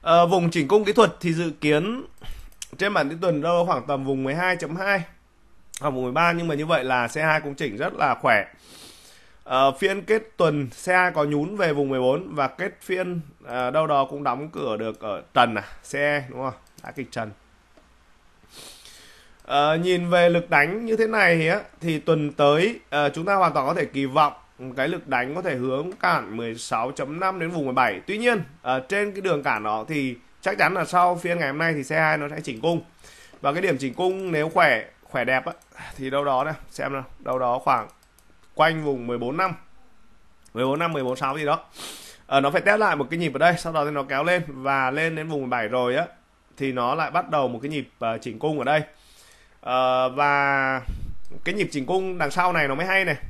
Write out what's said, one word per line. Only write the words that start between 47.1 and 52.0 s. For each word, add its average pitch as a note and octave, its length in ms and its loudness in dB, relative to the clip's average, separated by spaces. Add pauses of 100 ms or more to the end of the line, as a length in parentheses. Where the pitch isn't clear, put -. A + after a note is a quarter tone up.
bắt F3 180 -2
đầu C#3+ 180 2
một A#2+ 140 -4
cái C#3+ 100 -8
nhịp, D3 180 -6 (100)
ờ, A2+ 180 -2
chỉnh A2 220 -10
cung D3+ 200 -2
ở B2+ 40 -2
đây. D3+ 200 2 (760)
Ờ, B2+ 480 2
và C#3 720 2 (600)
cái F#3 120 -4
nhịp G3+ 160 -2
chỉnh C3+ 140 -4
cung F#3 320 -2